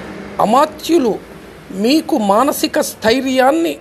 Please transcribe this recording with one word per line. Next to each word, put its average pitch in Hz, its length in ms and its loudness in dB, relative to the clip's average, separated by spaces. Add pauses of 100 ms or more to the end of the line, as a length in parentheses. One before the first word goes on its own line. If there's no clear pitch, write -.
(400)
అమాత్యులు 262 760 2 (580)
మీకు 262 460 0
మానసిక 240 640 0
స్థైర్యాన్ని 262 1000 0